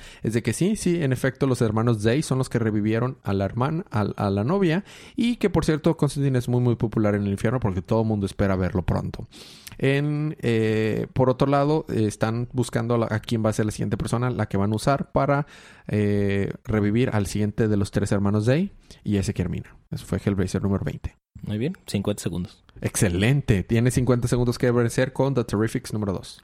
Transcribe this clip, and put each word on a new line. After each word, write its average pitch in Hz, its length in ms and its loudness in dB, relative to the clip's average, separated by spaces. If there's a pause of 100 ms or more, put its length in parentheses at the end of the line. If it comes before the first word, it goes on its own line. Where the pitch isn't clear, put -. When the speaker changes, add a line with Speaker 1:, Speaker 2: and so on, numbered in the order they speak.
(220)
Speaker 1:
es 110 120 -2
de 117 80 0
que - 100 -2
sí, 202 240 0
sí, 175 260 0
en 131 100 0
efecto, 131 340 0
los 127 140 0
hermanos 110 440 2
Day 123 180 4
son - 160 -2
los 127 100 -2
que 117 120 0
revivieron 110 640 0
a 104 80 -2
la 98 140 0
hermana, 139 440 -2
a, 107 120 0
a 101 280 -2
la 101 140 0
novia, 180 400 0 (320)
y 233 200 0
que, 202 140 0
por 165 140 2
cierto, 156 320 2
Constantine 139 420 2
es 120 100 -2
muy, 123 120 2
muy 120 160 2
popular 107 400 2
en 101 60 0
el 101 100 0
infierno 113 260 0
porque 95 240 -2
todo 113 200 2
el 110 40 0
mundo 104 200 0
espera 98 280 0
verlo 90 280 0
pronto. 95 440 -4 (520)
En, 147 640 0
eh, 110 720 0
por 127 160 4
otro 135 180 2
lado, 143 400 2
eh, 110 180 0
están 113 460 -2
buscando 120 420 -2
a 117 40 2
la, 113 120 0
a 113 100 0
quién 113 240 -2
va 110 60 4
a 104 40 -2
ser 107 120 0
la 107 60 -2
siguiente 110 240 -4
persona, 120 340 -2
la 107 160 -2
que - 100 -4
van 101 160 2
a 110 40 0
usar 139 340 0
para, 139 360 2 (420)
eh, 101 640 0 (120)
revivir 107 480 2
al 104 140 0
siguiente 104 400 0
de 107 100 2
los 98 140 0
tres 101 220 -2
hermanos 104 340 2
Day, 160 260 2 (300)
y 101 140 0
ese 95 160 0
termina. - 440 -6 (140)
Eso - 160 -10
fue 95 180 -2
Hellblazer 95 380 0
número 98 220 0
veinte. - 320 -8 (260)
Speaker 2:
Muy 104 160 -6
bien, 143 140 -2 (140)
cincuenta 104 360 -2
segundos. 90 400 -6 (200)
Speaker 1:
Excelente. 104 840 2
Tiene 117 260 2
cincuenta 123 380 2
segundos 120 300 0
que 127 120 2
vencer 120 420 0
con 135 220 0
The 120 100 0
Terrifics 110 480 -2
número 104 200 -4
dos. - 300 -10